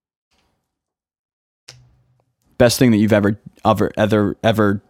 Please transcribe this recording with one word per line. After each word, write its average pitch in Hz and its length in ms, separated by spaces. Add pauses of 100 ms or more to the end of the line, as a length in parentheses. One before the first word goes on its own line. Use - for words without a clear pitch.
(2500)
Best 123 200
thing 127 120
that 110 60
you've 104 160
ever, 101 260 (280)
ever, 104 320
ever, 104 440
ever 104 480